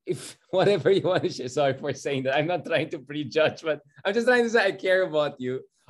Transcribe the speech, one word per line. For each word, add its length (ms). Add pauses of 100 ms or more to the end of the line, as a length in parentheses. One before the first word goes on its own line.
if 380
<laughs> 60
whatever 420
you 160
wanna 220
share, 180
sorry 320
for 140
saying 300
that. 120
I'm 120
not 180
trying 240
to 100
prejudge, 640
but 160 (240)
I'm 100
just 140
trying 160
to 60
say 160
I 80
care 300
about 360
you. 220 (280)